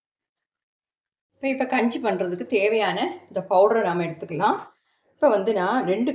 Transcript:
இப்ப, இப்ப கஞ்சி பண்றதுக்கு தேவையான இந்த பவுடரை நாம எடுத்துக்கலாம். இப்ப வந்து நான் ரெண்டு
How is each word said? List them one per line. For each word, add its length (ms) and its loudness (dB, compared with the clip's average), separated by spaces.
இப்ப, 180 -6
இப்ப 120 -2
கஞ்சி 300 0
பண்றதுக்கு 420 -2
தேவையான 420 0
இந்த 120 -6
பவுடரை 380 6
நாம 180 -2
எடுத்துக்கலாம். 520 -2
இப்ப 220 2
வந்து 140 0
நான் 320 0
ரெண்டு 220 -2